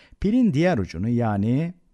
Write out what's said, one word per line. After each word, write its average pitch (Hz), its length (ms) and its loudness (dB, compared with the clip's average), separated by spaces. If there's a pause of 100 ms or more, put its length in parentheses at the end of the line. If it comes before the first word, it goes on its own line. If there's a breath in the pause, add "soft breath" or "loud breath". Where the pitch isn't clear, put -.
(200 loud breath)
Pilin 220 340 2
diğer 160 240 2
ucunu, 95 320 -4
yani 117 640 0 (200)